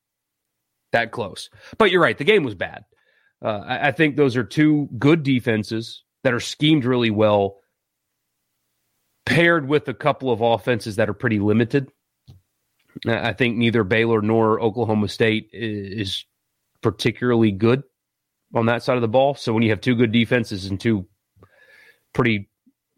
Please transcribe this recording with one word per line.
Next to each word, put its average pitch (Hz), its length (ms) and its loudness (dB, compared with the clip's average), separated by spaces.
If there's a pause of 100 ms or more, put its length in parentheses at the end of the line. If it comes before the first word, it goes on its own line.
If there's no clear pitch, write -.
(920)
that 117 200 -2
close. - 380 -10 (260)
But 208 140 2
you're 180 100 2
right. 123 160 4
The 147 80 -8
game 196 180 4
was 117 120 -6
bad. - 320 -10 (560)
Uh, 117 60 -4 (180)
I, 127 220 -2
I 135 40 0
think 151 240 0
those 143 180 2
are 123 100 -2
two 151 440 2 (100)
good 151 240 4
defenses 117 840 -2 (200)
that 131 80 2
are 117 80 -4
schemed 151 460 0
really 120 240 2
well, 104 480 2 (1700)
paired 165 420 2
with 147 200 0
a 123 60 -8
couple 135 360 -2
of 107 100 0
offenses 117 560 -2
that 107 140 0
are 101 40 -8
pretty 110 240 -2
limited. 113 540 0 (1120)
I, 113 220 0
I 110 60 -2
think 117 240 0
neither 117 260 2
Baylor 113 380 2
nor 110 360 2
Oklahoma 110 500 -2
State 110 440 -2
i-, - 60 -18
is 104 680 -8 (560)
particularly 113 720 0
good 113 300 0 (720)
on 113 120 0
that 117 160 0
side 131 140 0
of 120 60 -2
the 117 60 0
ball. 131 260 2
So - 180 -6
when 110 100 0
you 110 80 2
have 101 120 -4
two 131 120 0
good 113 180 2
defenses 110 540 -2
and 95 140 -6
two 107 260 -2 (1080)
pretty 110 380 -2 (480)